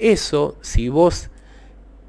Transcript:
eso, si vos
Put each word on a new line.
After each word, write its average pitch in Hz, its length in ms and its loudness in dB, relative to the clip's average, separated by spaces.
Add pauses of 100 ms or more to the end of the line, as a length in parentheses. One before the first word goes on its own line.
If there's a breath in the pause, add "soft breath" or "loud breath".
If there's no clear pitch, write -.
eso, 156 580 0
si - 300 -4
vos 160 400 2 (800 soft breath)